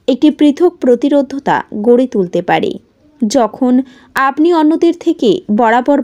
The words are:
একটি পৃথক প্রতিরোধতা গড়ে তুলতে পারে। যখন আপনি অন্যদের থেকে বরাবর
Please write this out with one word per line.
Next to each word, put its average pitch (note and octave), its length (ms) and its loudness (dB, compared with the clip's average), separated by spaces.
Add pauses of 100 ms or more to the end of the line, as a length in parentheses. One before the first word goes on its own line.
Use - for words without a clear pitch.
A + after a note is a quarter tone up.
একটি C4+ 220 2
পৃথক D4+ 500 2
প্রতিরোধতা C#4 760 0 (240)
গড়ে A#3+ 260 2
তুলতে F3+ 360 -4
পারে। E3 280 -2 (500)
যখন B3 520 0 (440)
আপনি C#4 380 0
অন্যদের D#4+ 460 2
থেকে D#4+ 300 -2 (220)
বরাবর A#3+ 520 0